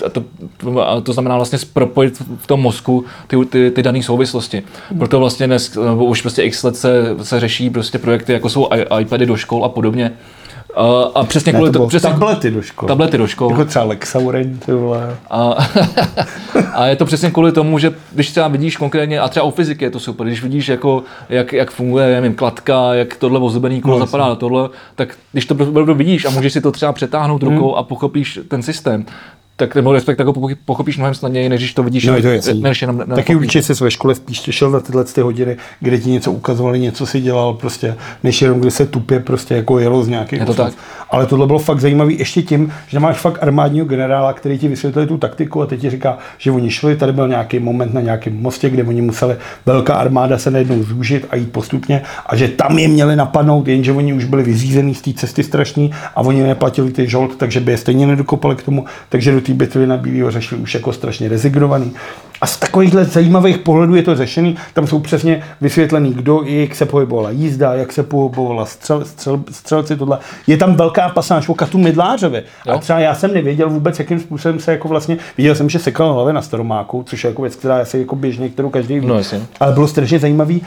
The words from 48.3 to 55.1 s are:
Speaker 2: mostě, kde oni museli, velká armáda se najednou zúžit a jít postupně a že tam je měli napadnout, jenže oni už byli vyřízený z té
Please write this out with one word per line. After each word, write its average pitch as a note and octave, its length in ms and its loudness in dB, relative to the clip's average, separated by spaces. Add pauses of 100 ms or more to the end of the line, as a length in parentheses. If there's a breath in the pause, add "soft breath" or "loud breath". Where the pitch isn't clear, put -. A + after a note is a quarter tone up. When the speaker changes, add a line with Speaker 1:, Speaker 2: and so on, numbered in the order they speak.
Speaker 2:
mostě, B2 280 -2
kde B2+ 140 0
oni A#2+ 180 0
museli, A#2+ 340 0 (300 loud breath)
velká C3 280 4
armáda B2+ 440 2
se C3+ 140 -2
najednou B2+ 320 2
zúžit B2 460 -2
a - 60 -4
jít A#2+ 160 -4
postupně C3+ 500 -2 (240 loud breath)
a - 100 -2
že B2 120 4
tam D3 320 2
je D#3+ 80 4
měli D3+ 280 6
napadnout, D3 520 4
jenže C3 240 2
oni C#3+ 220 2
už B2+ 120 -2
byli C3+ 180 2
vyřízený C3 520 2
z - 60 -12
té C3+ 120 -4